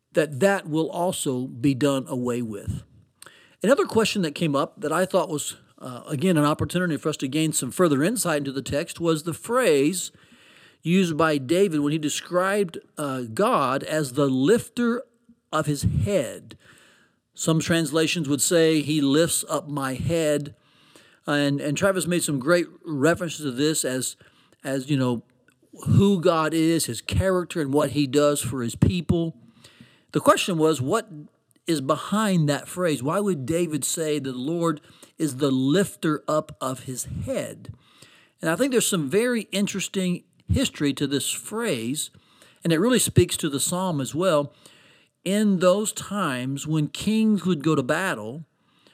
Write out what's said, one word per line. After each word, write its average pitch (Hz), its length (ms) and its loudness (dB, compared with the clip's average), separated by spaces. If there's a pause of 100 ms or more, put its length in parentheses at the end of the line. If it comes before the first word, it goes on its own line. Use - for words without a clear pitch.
(120)
that 151 260 0
that 196 300 2
will 156 200 0
also 147 600 -2
be 139 260 0
done 135 320 0
away 123 340 -2
with. 104 440 -8 (760)
Another 285 240 4
question 214 380 0
that 147 140 -4
came 156 180 0
up 147 260 -2
that 147 120 -4
I 180 140 0
thought 180 220 0
was, 147 280 -8 (240)
uh, 127 260 -12
again, 156 300 0
an 147 80 4
opportunity 156 520 0
for 160 120 -6
us 147 80 -2
to 143 100 -6
gain 151 260 0
some 127 200 -4
further 151 320 2
insight 175 340 0
into 139 140 -6
the 135 100 -6
text 147 380 -6
was 160 240 0
the 165 100 -4
phrase 180 800 0 (680)
used 170 340 2
by 156 200 2
David 160 440 2
when 143 100 0
he 160 80 0
described, 180 800 -2 (180)
uh, 135 260 -6
God 139 600 0
as 151 300 -2
the 143 160 2
lifter 226 760 2 (500)
of 156 140 0
his 147 160 -2
head. 123 760 -2 (800)
Some 160 260 0
translations 160 680 0
would 143 140 0
say, 160 380 4
"He 147 200 0
lifts 143 480 2
up 170 200 -4
my 135 260 -4
head." 147 600 -2 (720)
And, 143 340 0
and 143 160 -4
Travis 185 300 0
made 175 160 0
some 143 160 -2
great 165 280 2 (180)
references 156 560 0
to 147 100 -6
this 147 340 0
as, 127 320 -4 (480)
as, 135 240 -4
you 147 80 2
know, 123 260 0 (640)
who 202 360 6
God 160 340 2
is, 160 320 2
his 113 160 -6
character, 180 580 0
and 135 120 -2
what 143 180 2
he 143 160 0
does 147 340 2
for 131 220 -6
his 117 120 -4
people. 170 640 2 (760)
The 151 80 0
question - 360 4
was, 156 240 4
what 156 280 -2 (580)
is 151 160 0
behind 165 680 2
that 135 180 -2
phrase? 160 360 -2
Why 165 180 0
would 180 240 -2
David 156 400 -2
say 156 340 -2
the 135 140 -6
Lord 156 480 -2 (380)
is 143 180 -2
the 139 140 0
lifter 151 760 0
up 151 360 -2
of 131 220 -6
his 127 200 -8
head? - 720 -8 (640)
And 160 100 -2
I 165 60 0
think 254 160 0
there's 233 160 2
some 151 220 -2
very 233 320 2 (100)
interesting 185 720 -2 (260)
history 151 440 0
to 143 120 -2
this 135 240 -2
phrase, 156 800 -4 (540)
and 165 80 2
it 156 80 4
really 233 180 4
speaks - 380 4
to 160 140 -2
the 135 100 -2
psalm 175 400 -2
as 127 140 -4
well. 151 400 2 (720)
In 202 340 2
those 190 340 2
times 139 720 -4
when 151 220 0
kings 214 560 2
would 175 180 0
go 156 120 2
to 139 80 2
battle, 151 640 -4 (480)